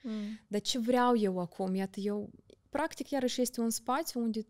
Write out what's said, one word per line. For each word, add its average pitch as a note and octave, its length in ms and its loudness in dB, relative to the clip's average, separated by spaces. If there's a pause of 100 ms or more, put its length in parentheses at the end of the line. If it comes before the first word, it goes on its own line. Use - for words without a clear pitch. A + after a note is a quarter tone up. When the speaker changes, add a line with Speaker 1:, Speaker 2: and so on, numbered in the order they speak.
Speaker 1:
Mm. G#3+ 440 -6
Speaker 2:
Dar G#3 140 -2
ce - 180 0
vreau B3 380 4
eu F#3+ 220 2
acum? F#3 360 -2
Iată, F#3+ 240 -2
eu.” G#3 300 -2 (400)
Practic, D4 400 -4
iarăși, B3+ 320 0
este A#3+ 200 0
un A#3 80 2
spațiu B3+ 500 -2
unde A3+ 200 0 (100)